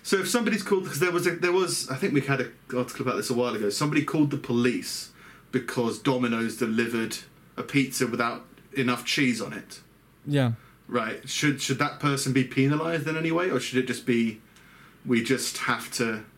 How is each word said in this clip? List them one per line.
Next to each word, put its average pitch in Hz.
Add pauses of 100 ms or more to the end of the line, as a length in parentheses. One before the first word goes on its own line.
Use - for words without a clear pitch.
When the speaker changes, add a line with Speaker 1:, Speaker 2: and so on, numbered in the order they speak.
Speaker 1:
So -
if 190
somebody's 220
called, 190
'cause 139
there 180
was 175
a, 170
there 175
was, 175
I 139
think 147
we 135
had 135
an 123 (240)
article 123
about 127
this 104
a 120
while 120
ago. 104
Somebody 151
called 151
the 135
police - (420)
because 117
Domino's 117
delivered 113 (380)
a -
pizza 131
without 117 (280)
enough 123
cheese 123
on 98
it. - (460)
Speaker 2:
Yeah. 135 (360)
Speaker 1:
Right. 113
Should, 147
should 131
that 147
person 135
be 127
penalised 151
in 156
any 160
way, 175
or 127
should 123
it 127
just 123
be, 117 (680)
we 117
just 123
have -
to 113 (140)